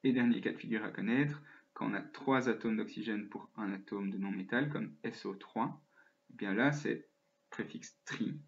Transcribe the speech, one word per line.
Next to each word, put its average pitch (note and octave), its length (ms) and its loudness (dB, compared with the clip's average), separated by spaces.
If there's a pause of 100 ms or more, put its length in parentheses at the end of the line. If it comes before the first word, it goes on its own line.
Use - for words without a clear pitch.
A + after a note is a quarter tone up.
Et C3+ 80 6
dernier A#2+ 300 4
cas - 100 0
de - 60 -4
figure A2 260 -2
à G#2+ 60 -4
connaître, C3 540 2 (300)
quand A2 180 -2
on - 20 -2
a G2+ 80 -2
trois C3 480 2
atomes A2 280 2
d'oxygène G#2 520 -4
pour - 260 -12
un G#2 160 -2
atome G2 380 -4
de G2 80 -4
non-métal, G2 520 0
comme A2+ 340 -4
S A2+ 220 -6
O G2 100 -2
trois, B2 460 -4 (500)
eh - 20 -20
bien G2 200 0
là B2+ 180 6
c'est C#3+ 360 0 (420)
préfixe - 560 -8
tri. - 420 -2